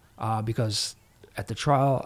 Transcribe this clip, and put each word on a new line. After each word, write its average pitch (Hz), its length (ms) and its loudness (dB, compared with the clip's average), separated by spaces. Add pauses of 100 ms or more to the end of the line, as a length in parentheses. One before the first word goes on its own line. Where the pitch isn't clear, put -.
(200)
uh, 110 220 -2
because 110 540 -2 (420)
at 95 100 -6
the 113 80 -6
trial, 139 500 2